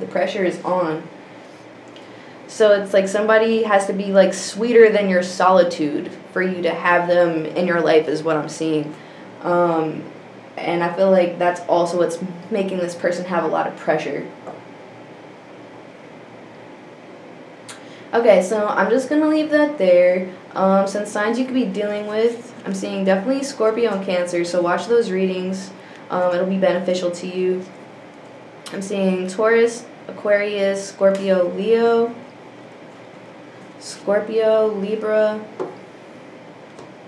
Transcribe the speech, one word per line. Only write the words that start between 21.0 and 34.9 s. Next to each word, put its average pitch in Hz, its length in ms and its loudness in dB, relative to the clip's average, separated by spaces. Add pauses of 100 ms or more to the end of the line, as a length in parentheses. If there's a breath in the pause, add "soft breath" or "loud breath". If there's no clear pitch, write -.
signs 220 340 -2
you 262 80 0
could 254 80 -10
be 254 100 0
dealing 208 420 -4
with, 226 480 -2 (100)
I'm 196 100 -6
seeing 196 300 -6
definitely 208 380 0
Scorpio 226 480 0
and 190 160 -4
Cancer, 175 380 -2
so 175 180 -2
watch 175 240 0
those 226 240 2
readings. 190 640 -4 (380 loud breath)
Um, 180 220 0
it'll 180 140 0
be 190 120 -2
beneficial 180 520 0
to 180 160 -10
you. 185 380 -2 (1080)
I'm 196 100 -8
seeing 190 440 0
Taurus, 233 580 2 (220)
Aquarius, 202 840 -2
Scorpio, 196 600 2
Leo, 233 640 2 (1700)
Scorpio, 220 880 0
Libra, 214 760 -2 (1600)